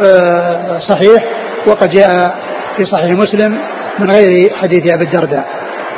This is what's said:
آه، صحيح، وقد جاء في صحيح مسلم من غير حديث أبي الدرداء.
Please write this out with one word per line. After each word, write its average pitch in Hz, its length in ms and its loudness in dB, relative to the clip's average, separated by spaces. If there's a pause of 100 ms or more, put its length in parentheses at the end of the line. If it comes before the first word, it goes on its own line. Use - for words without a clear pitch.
آه، 175 840 2
صحيح، 208 360 4 (420)
وقد 208 240 2
جاء 180 480 2 (380)
في 196 80 0
صحيح 175 260 -2
مسلم 208 480 0 (400)
من 196 120 0
غير 190 400 4 (120)
حديث 170 300 2
أبي 165 120 0
الدرداء. 143 440 -2 (500)